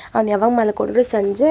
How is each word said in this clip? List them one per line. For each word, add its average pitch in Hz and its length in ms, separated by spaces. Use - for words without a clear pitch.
ಅವ್ನು 214 160
ಯಾವಾಗ 208 200
ಮಲ್ಕೊಂಡ್ರು 214 520
ಸಂಜೆ 208 480